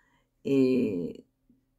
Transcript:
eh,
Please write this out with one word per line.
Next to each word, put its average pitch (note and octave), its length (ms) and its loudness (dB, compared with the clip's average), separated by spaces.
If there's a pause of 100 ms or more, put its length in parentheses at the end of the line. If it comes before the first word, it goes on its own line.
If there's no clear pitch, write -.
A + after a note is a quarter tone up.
(440)
eh, B2+ 800 0 (540)